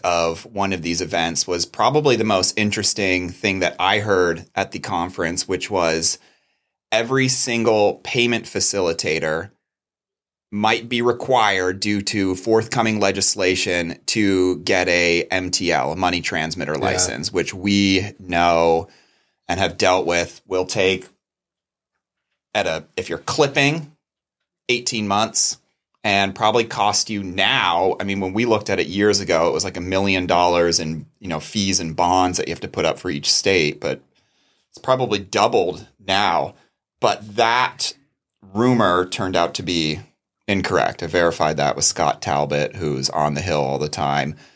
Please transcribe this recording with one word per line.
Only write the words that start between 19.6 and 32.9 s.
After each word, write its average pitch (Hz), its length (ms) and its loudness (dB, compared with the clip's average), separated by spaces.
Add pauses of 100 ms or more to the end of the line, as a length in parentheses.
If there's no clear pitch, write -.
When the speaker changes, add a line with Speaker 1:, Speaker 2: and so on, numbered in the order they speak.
Speaker 1:
have 87 160 -2
dealt 92 300 2
with 87 400 -2
will 92 180 -2
take 95 420 0 (1500)
at 98 120 0
a, 80 180 -4 (120)
if - 140 -6
you're - 80 -4
clipping, 147 720 0 (800)
eighteen 113 360 0
months 107 520 0 (440)
and 98 320 2
probably 113 300 2
cost 104 460 0
you 101 120 -6
now. 95 760 0
I 95 40 -4
mean, 98 160 -2
when 92 120 -4
we 113 140 0
looked 107 240 0
at 95 100 0
it - 60 0
years 101 340 2
ago, 85 280 2
it - 40 0
was 80 120 -2
like 90 120 -8
a 87 60 -8
million 95 440 0
dollars 87 540 2
in, 80 240 -6 (140)
you 95 100 -14
know, 78 120 -4
fees 98 380 -2
and 80 160 -6
bonds 90 440 2
that - 100 -4
you 82 40 -4
have - 80 -8
to - 80 -8
put 82 180 -2
up - 120 0